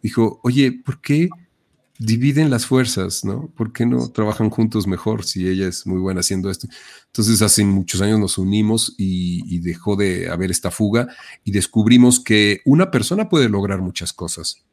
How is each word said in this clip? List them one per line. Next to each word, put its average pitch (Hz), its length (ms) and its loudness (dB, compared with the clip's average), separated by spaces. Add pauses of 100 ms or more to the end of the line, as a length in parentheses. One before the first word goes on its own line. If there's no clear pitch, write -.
dijo, 110 440 0
"Oye, 127 280 2
¿por - 280 -10
qué 156 280 0 (720)
dividen 135 500 2
las 120 160 0
fuerzas, 123 600 -2
no? 131 320 -6
¿Por 110 160 -4
qué 120 120 -2
no 123 280 0
trabajan 107 380 0
juntos 107 360 0
mejor 107 380 -4
si 92 240 -4
ella 95 180 -2
es - 180 -8
muy 92 140 -4
buena 92 220 -2
haciendo 95 280 -2
esto?". 95 200 -8 (380)
Entonces, 110 360 0
hace 104 220 4
muchos 95 360 0
años 107 200 2
nos 98 180 -4
unimos 104 580 0
y, 90 460 -2 (100)
y 87 60 -4
dejó 85 380 -4
de 90 340 -2
haber 90 200 -4
esta 90 200 -4
fuga 113 380 0 (360)
y 101 60 -4
descubrimos 120 680 4
que 104 440 2
una 175 260 4
persona 185 380 -2
puede 139 200 4
lograr 98 340 -2
muchas 90 300 -8
cosas - 600 -10